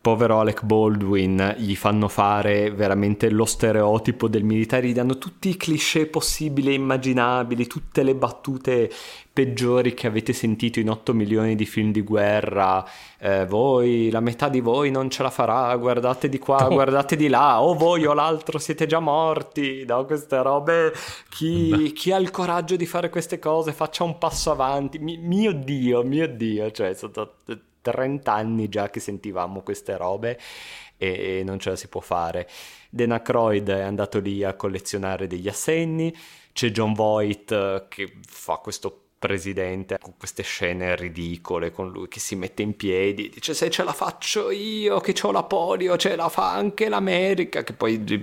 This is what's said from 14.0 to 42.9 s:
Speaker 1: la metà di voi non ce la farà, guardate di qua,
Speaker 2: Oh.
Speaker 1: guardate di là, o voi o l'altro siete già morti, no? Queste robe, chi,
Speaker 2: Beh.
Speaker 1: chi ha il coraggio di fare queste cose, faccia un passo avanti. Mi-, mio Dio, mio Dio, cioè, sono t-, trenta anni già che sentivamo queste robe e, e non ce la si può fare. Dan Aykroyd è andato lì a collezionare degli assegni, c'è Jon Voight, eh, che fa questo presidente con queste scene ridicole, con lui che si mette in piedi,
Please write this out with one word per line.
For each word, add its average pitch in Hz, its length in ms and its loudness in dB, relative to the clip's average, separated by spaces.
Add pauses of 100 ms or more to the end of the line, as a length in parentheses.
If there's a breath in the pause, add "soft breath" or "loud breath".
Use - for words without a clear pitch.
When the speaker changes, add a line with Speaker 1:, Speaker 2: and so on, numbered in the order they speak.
Speaker 1:
la 113 100 0
metà 117 300 0
di 131 120 2
voi 127 280 2
non 131 220 -2
ce - 100 -6
la 131 80 0
farà, 123 460 2
guardate 123 520 0
di 135 120 -2
qua, 135 260 4
Speaker 2:
Oh. 131 80 4
Speaker 1:
guardate 139 420 4
di 151 120 2
là, 127 340 6
o 165 140 4
voi 165 320 4
o 147 60 4
l'altro 156 440 0
siete 156 300 -2
già 160 120 2
morti, 147 880 0
no? 123 200 0
Queste 143 360 0
robe, 151 500 2 (380 loud breath)
chi, 165 400 0
Speaker 2:
Beh. 156 240 4
Speaker 1:
chi 180 180 -2
ha 190 60 4
il 185 140 0
coraggio 175 440 -2
di 170 120 -2
fare 170 240 -2
queste 170 260 -4
cose, 156 360 0
faccia - 300 -4
un 170 140 -4
passo - 320 -2
avanti. 139 480 0
Mi-, 165 220 -6
mio 190 340 2
Dio, 131 480 0
mio 143 260 0
Dio, 107 440 -2
cioè, 95 240 -2
sono 107 160 -12 (340)
t-, 113 140 -12 (200)
trenta 131 540 -2
anni 110 360 -2
già 101 200 -4
che - 100 -10
sentivamo 95 640 -6
queste 101 340 -8
robe 101 420 -4 (600 loud breath)
e, 95 420 -2
e 95 60 -4
non 95 140 -6
ce 98 100 -6
la 95 60 -2
si - 120 -12
può - 140 -8
fare. 87 480 -4 (400 loud breath)
Dan 117 220 0
Aykroyd 113 580 2
è 98 120 0
andato 101 380 -2
lì 98 240 -4
a 95 120 -2
collezionare 95 720 -4
degli 90 200 -6
assegni, 160 680 -2 (400 loud breath)
c'è 120 180 0
Jon 110 220 0
Voight, 107 580 0
eh, 98 360 -2
che 98 260 -12 (140)
fa - 280 -6
questo - 480 -10 (160)
presidente 95 800 -4
con 92 180 -18
queste - 260 -12
scene 90 520 -4
ridicole, 85 760 -6
con 92 180 -8
lui 92 180 -12
che - 120 -16
si - 160 -6
mette 95 260 -8
in 104 140 -4
piedi, 98 540 0